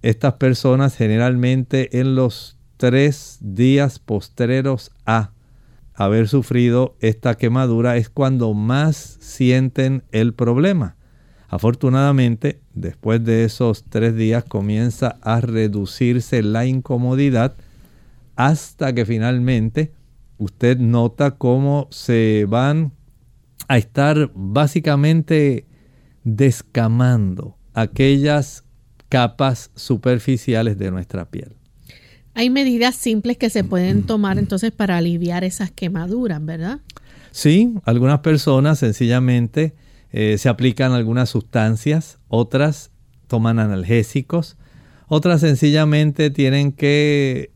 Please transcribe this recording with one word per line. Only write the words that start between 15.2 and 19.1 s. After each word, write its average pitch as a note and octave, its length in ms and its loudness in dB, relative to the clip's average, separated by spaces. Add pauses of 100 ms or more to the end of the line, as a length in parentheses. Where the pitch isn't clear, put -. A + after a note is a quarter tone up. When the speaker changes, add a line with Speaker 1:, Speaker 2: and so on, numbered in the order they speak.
Speaker 1:
a A2+ 180 0
reducirse A2+ 1000 -2
la A2 240 0
incomodidad B2+ 920 0 (800)
hasta C#3 600 -2
que A#2 100 0
finalmente A#2+ 880 -2 (460)